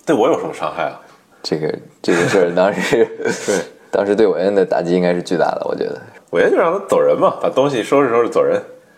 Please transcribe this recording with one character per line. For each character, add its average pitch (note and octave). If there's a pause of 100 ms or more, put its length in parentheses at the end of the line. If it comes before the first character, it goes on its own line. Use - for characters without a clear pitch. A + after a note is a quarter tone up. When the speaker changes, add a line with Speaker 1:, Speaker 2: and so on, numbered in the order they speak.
Speaker 1:
对 D#3
我 A2
有 D#3+
什 -
么 D#2
伤 -
害 D#2+
啊？ - (440)
Speaker 2:
这 D#2+
个， D#2 (300)
这 F#2
个 F2
事 G2+
儿 F2
当 F#2+
时， A2
Speaker 1:
<laughs> -
对。 G#2 (360)
Speaker 2:
当 G2+
时 G2+
对 G#2+
韦 F2
恩 G2+
的 F#2+
打 D2
击 F2
应 F2+
该 F2+
是 F2+
巨 E2+
大 D2
的， -
我 -
觉 -
得。 - (300)
Speaker 1:
韦 F2+
恩 F3+
就 F#4
让 F3
他 G3
走 F2
人 C#2+
嘛， F3
把 G2
东 C#3
西 A#2+
收 C#3+
拾 B2+
收 A#2
拾 G#2
走 -
人。 C#2+ (380)